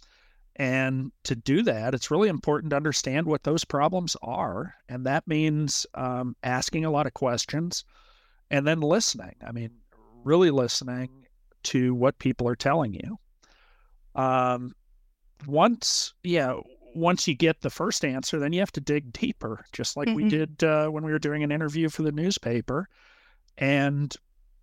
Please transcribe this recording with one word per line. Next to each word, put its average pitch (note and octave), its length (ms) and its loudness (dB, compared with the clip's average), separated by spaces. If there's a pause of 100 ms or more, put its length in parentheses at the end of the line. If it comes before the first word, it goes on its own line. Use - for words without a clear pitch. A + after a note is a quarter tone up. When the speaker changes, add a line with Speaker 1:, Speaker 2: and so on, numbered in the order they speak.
(580)
Speaker 1:
And C3 540 0 (120)
to C3 120 -2
do C#3 280 2
that, B2+ 320 0
it's - 160 -6
really G3 180 4
important D3 420 0
to C#3+ 40 2
understand C#3+ 500 0
what D#3 180 0
those D#3 220 0
problems E3 560 0
are. B2 540 -4 (120)
And B2+ 200 -8
that C#3+ 200 0
means, D3+ 680 0
um, B2+ 480 -4
asking B2+ 420 -2
a D#3+ 60 0
lot D3 160 2
of - 80 -6
questions D3 680 -2 (680)
and C#3+ 160 2
then D#3+ 140 2
listening. D3+ 540 0 (100)
I A#2+ 60 -10
mean, A2+ 200 -8 (520)
really E3 280 6
listening B2+ 580 -2 (540)
to B2+ 320 2
what B2 240 2
people B2 280 0
are A#2+ 100 0
telling C#3 360 0
you. G3+ 240 -8 (1040)
Um, B2+ 540 0 (720)
once, F#3+ 640 2 (100)
yeah, D3 340 2 (360)
once E3 340 2
you E3+ 80 2
get D#3+ 260 2
the C#3+ 80 -4
first E3+ 360 -2
answer, C3 320 -4
then D3 160 -2
you F3 60 0
have G3 140 0
to D3 80 -6
dig C#3+ 320 -2
deeper, - 600 -6
just - 240 -6
like C#3+ 120 -2
we A3 140 0
Speaker 2:
Mm-hmm. G#3+ 60 2
Speaker 1:
did, D#3 340 0
uh, D#3 260 4
when D3+ 140 -4
we D#3 80 -4
were D#3 80 0
doing D3+ 240 -2
an D3 80 0
interview D#3 380 0
for D#3 140 -4
the D3+ 80 2
newspaper. D3 760 -2 (680)
And, C#3+ 560 0 (500)